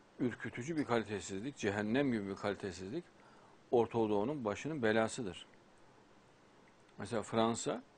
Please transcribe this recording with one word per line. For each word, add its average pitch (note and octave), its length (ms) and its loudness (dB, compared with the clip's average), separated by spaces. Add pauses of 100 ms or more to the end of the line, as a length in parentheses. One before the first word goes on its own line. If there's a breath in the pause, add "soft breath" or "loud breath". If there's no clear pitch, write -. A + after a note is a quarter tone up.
(200)
ürkütücü B2+ 580 -2
bir C3+ 80 0
kalitesizlik, G#2+ 720 -2
cehennem A2 540 2
gibi G#2 160 -2
bir F#2+ 80 -4
kalitesizlik G2 680 -4 (680 loud breath)
Orta A#2 280 4
Doğu'nun A2 460 2
başının C3 380 -2
belasıdır. A2 640 2 (1500)
Mesela G#2 260 -4
Fransa A#2 600 0 (140)